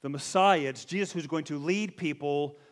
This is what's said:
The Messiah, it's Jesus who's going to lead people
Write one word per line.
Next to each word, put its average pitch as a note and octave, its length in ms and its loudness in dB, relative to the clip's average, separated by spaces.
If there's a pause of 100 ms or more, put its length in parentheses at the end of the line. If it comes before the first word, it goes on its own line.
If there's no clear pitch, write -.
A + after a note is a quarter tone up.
The C#3 60 -6
Messiah, E3 600 4
it's B2+ 160 -8
Jesus F#3+ 280 -2
who's D#3+ 140 -6
going D#3 180 -2
to D3 140 -6
lead F#3 380 -2
people D3 600 -2 (140)